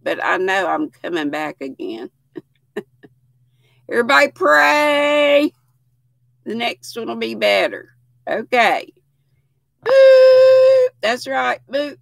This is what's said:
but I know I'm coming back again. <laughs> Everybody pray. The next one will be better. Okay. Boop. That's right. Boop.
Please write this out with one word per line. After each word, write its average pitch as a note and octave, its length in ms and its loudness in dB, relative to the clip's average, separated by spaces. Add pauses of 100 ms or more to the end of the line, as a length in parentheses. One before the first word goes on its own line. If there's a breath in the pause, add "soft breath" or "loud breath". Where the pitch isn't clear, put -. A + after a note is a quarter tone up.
but - 220 -6
I F#3 140 -2
know F#3+ 280 -4
I'm D#3 240 -6
coming E3+ 400 -8
back D3+ 300 -10
again. A#2 500 -12 (260)
<laughs> - 1500 -20
Everybody C#4 400 0
pray. D4 1200 0 (960)
The G#3+ 100 -10
next A#3 420 -10
one A3+ 120 -12
will A#3 80 -10
be A3+ 180 -8
better. G3+ 540 -2 (400)
Okay. G#3 640 -2 (880)
Boop. C5 1040 6 (140)
That's B3 260 -4
right. B3+ 320 -4 (120)
Boop. C#4+ 300 -6